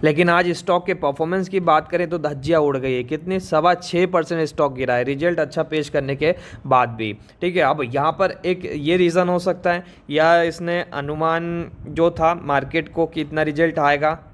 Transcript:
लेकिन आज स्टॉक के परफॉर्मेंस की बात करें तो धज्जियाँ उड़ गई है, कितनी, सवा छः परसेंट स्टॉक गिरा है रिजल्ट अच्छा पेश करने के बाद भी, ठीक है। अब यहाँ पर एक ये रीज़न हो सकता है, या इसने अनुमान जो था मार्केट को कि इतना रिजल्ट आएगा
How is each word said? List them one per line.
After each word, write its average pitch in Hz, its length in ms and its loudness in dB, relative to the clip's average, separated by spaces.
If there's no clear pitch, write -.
लेकिन 156 260 4
आज 175 220 4
स्टॉक 175 360 0
के 190 80 -2
परफॉर्मेंस 165 540 -2
की 190 140 -2
बात 156 260 2
करें 175 220 -2
तो 170 80 -4
धज्जियाँ 147 420 0
उड़ 143 160 2
गई 131 160 -2
है, 123 120 -2
कितनी, 160 360 -4
सवा 175 340 2
छः 175 320 -2
परसेंट 170 360 0
स्टॉक 147 320 -2
गिरा 127 200 0
है 123 100 2
रिजल्ट 156 360 -2
अच्छा 156 240 -2
पेश 156 240 -4
करने 139 280 -2
के 151 180 2
बाद 123 240 4
भी, 110 220 -4
ठीक 175 160 -2
है। 175 60 4
अब 151 220 2
यहाँ 135 280 0
पर 185 220 0
एक 180 220 -2
ये 151 300 0
रीज़न 175 320 2
हो 180 100 2
सकता 180 340 0
है, 175 120 -2
या 165 320 6
इसने 170 380 -2
अनुमान 160 800 -4
जो 160 220 2
था 170 260 2
मार्केट 147 520 -2
को 165 180 -2
कि 160 140 -8
इतना 151 220 -2
रिजल्ट 156 380 0
आएगा 147 380 2